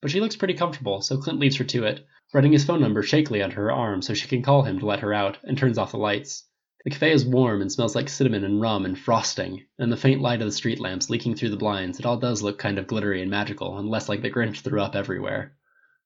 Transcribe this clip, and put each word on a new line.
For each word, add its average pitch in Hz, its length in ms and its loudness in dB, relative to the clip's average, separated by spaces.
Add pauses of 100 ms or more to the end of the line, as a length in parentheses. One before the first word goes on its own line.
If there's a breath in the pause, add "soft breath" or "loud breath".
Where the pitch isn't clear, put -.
but 147 80 -4
she 170 100 0
looks 214 160 -2
pretty 185 200 -2
comfortable, 139 440 -2
so 139 200 -2
Clint 160 180 -4
leaves 135 200 2
her 131 60 0
to 123 200 -2
it, - 200 -2 (300 soft breath)
writing 147 180 6
his 143 140 6
phone 170 160 2
number 107 220 2
shakily 135 400 2
onto 95 140 -4
her 104 140 0
arm 110 300 -2
so 110 140 -4
she - 120 -6
can 123 140 0
call 139 220 6
him 98 160 -2
to 104 80 -2
let 101 140 0
her 104 120 0
out, 101 300 0
and 135 120 -2
turns 117 220 2
off 101 140 -2
the 113 60 -6
lights. 107 500 -4 (380)
The 131 40 -2
cafe 151 220 2
is 131 140 4
warm 123 360 4
and 95 100 -2
smells 117 220 -2
like 120 160 -2
cinnamon 110 340 0
and 101 160 0
rum 107 240 0
and 92 140 -4
frosting, 95 680 -2 (100)
and 117 140 0
the 113 60 0
faint 139 240 4
light 120 200 0
of 110 60 -2
the 104 40 -2
street 113 280 -4
lamps 92 300 -4
leaking 117 260 -2
through 117 140 -2
the 104 80 -4
blinds, 98 420 -2
it - 60 -6
all 120 120 2
does 120 240 0
look 101 160 -2
kind 101 220 -2
of 95 80 -8
glittery 101 340 -2
and 92 80 -4
magical, 101 480 -4
and 101 120 -6
less 110 200 -4
like 104 140 -4
the 110 80 -4
Grinch 110 300 -2
threw 107 200 -2
up 98 140 -2
everywhere. 98 600 -4 (500)